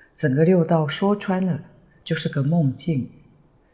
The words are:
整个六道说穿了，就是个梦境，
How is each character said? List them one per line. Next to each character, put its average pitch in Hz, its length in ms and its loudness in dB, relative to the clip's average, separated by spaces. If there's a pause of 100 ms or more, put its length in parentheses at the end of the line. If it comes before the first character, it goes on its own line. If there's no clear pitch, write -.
(140)
整 147 220 0
个 156 80 4
六 175 220 4
道 160 220 2
说 196 280 0
穿 190 300 -2
了， 156 180 -2 (400)
就 160 120 -4
是 160 120 -4
个 143 160 -4
梦 143 320 0
境， 135 320 -4 (640)